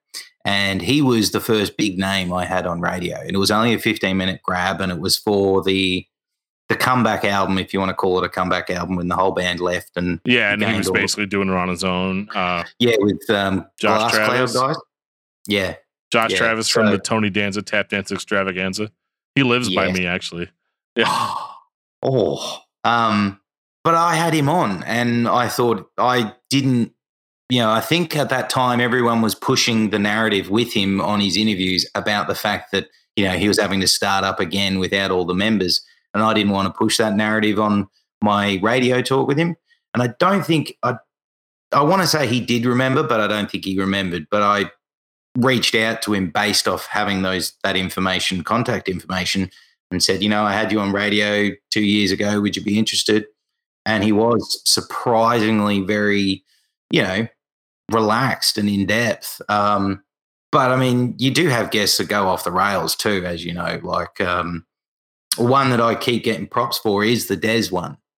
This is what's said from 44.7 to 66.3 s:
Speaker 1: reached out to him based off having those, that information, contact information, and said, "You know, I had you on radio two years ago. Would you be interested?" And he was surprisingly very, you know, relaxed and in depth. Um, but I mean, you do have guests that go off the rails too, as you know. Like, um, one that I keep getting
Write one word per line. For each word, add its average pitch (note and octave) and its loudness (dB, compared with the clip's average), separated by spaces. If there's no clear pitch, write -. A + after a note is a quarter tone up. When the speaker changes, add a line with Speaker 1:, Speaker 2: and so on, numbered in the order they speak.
Speaker 1:
reached B2 2
out A2 0
to G#2 -2
him F#2+ 0
based G#2 0
off F#2 -2
having G2+ -2
those, F#2 -4
that G2 -2
information, F#2 -2
contact A2+ -2
information, F#2 -4
and F2+ 0
said, F#2+ 0
"You G#2 2
know, G#2+ 2
I G2+ 0
had G#2 0
you G#2+ 2
on G2+ 0
radio G#2 0
two G#2+ 0
years G2+ 2
ago. G#2 0
Would G2+ 0
you F#2+ -6
be G2+ 0
interested?" A2 0
And G#2+ 0
he G#2+ 2
was A2+ 0
surprisingly A2 0
very, G2+ 0
you E3 2
know, G2+ -2
relaxed A2 2
and G#2 0
in G2 0
depth. G#2+ -2
Um, G2+ 0
but C3 4
I C3 2
mean, B2 2
you C3 2
do D#3+ 2
have A#2 0
guests G#2+ 2
that F#2+ -2
go G2+ 0
off F2+ -2
the F2+ -2
rails F#2 0
too, G2+ 0
as F2 -6
you F2 -6
know. E2+ -6
Like, F2 -6
um, F2 -2
one C3 2
that A#2 2
I A#2 2
keep A#2 -2
getting A2 -4